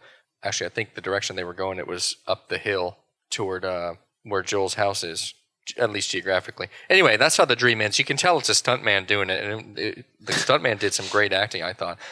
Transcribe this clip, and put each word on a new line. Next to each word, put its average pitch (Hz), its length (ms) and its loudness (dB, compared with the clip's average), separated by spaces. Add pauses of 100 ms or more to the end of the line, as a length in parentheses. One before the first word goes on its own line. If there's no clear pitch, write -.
(420)
Actually, 95 260 -4
I - 60 -8
think 110 220 -6
the - 60 -14
direction 98 340 -4
they 92 80 -6
were 87 100 -10
going, 95 240 -4
it 87 100 -8
was 90 280 -4 (100)
up - 240 -4
the 92 80 -2
hill 92 400 -2 (320)
toward, 95 340 -6
uh, 87 300 -4 (300)
where 101 180 -2
Joel's 95 340 -2
house 101 280 0
is, 82 300 -8 (340)
g-, - 100 -10
at 113 140 2
least 101 200 -4
geographically. 92 560 -2 (220)
Anyway, 175 280 6
that's 143 200 4
how 196 80 8
the 123 120 2
dream 117 240 4
ends. 104 180 2
You 135 60 2
can 143 120 -2
tell 175 220 4
it's - 100 -4
a 107 40 2
stuntman 107 520 2
doing 101 240 0
it, 95 140 -2
and 104 340 -8
it, - 280 -6 (140)
the - 120 -8
stuntman - 480 2
did 101 140 0
some 107 160 -2
great 104 240 4
acting, 95 280 0
I 87 120 -6
thought. - 260 -8 (120)